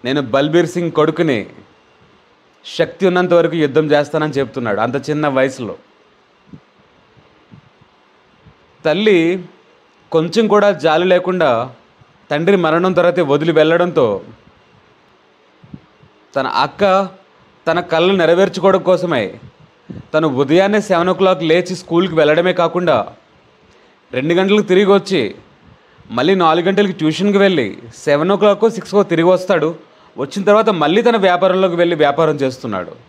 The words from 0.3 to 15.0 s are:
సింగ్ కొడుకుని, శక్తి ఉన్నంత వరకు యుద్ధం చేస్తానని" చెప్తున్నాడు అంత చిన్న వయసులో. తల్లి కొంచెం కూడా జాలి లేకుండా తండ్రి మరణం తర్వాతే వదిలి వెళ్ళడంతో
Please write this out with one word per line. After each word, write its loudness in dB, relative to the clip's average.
సింగ్ -6
కొడుకుని, 0
శక్తి -2
ఉన్నంత 2
వరకు 2
యుద్ధం 0
చేస్తానని" 0
చెప్తున్నాడు -4
అంత -4
చిన్న -2
వయసులో. -2
తల్లి 0
కొంచెం 0
కూడా 4
జాలి 0
లేకుండా 0
తండ్రి 0
మరణం 0
తర్వాతే 2
వదిలి 0
వెళ్ళడంతో 2